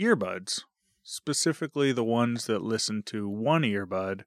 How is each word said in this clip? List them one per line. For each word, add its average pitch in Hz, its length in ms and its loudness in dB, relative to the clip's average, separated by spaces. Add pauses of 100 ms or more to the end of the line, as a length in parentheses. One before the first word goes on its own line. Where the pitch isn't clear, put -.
earbuds, 110 640 0 (420)
specifically 143 880 0
the 120 120 2
ones 117 420 2
that 107 160 0
listen 107 440 -2
to 104 220 -4
one 120 340 2
earbud, 95 640 -2